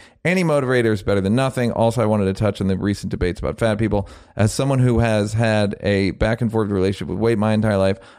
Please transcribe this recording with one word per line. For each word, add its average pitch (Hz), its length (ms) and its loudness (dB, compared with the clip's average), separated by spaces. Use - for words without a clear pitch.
any 180 180 2
motivator 127 480 2
is 101 120 -2
better 101 180 0
than 98 140 0
nothing. 127 380 0
Also, 113 280 0
I 110 40 2
wanted 107 200 2
to 95 80 0
touch 104 280 -2
on 95 60 0
the 95 100 0
recent 95 340 -4
debates - 280 -2
about - 200 -6
fat 110 180 0
people. 104 320 -2
As 104 180 2
someone 135 260 0
who 123 200 4
has 107 340 0
had 107 480 0
a 98 300 0
back 110 300 -2
and 113 100 0
forth 110 200 0
relationship 92 380 0
with 92 100 -6
weight 113 180 2
my 107 160 2
entire 107 240 2
life, 95 220 0